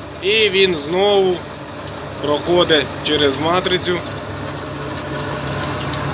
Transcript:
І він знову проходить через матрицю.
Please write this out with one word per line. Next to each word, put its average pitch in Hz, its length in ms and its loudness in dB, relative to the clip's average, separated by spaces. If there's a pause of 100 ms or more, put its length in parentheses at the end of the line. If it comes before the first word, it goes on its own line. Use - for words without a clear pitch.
(220)
І 208 280 4
він 190 280 4
знову 185 580 4 (880)
проходить 151 640 4 (180)
через 147 360 2
матрицю. 180 580 2 (2250)